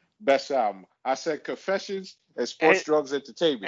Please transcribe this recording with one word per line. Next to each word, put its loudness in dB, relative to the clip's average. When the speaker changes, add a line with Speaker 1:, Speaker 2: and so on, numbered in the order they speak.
Speaker 1:
Best 2
album. 0
I 0
said -6
Confessions -6
and -2
Sports, 4
Speaker 2:
And, -8
Speaker 1:
Drugs, 2
Entertainment. -2